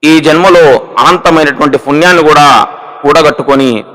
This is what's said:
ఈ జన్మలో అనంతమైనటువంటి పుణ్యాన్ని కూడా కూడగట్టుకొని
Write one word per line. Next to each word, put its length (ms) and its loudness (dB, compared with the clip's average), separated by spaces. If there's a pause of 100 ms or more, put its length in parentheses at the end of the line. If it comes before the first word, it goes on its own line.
ఈ 160 2
జన్మలో 760 2
అనంతమైనటువంటి 800 0
పుణ్యాన్ని 440 0
కూడా 440 2 (360)
కూడగట్టుకొని 840 -2 (100)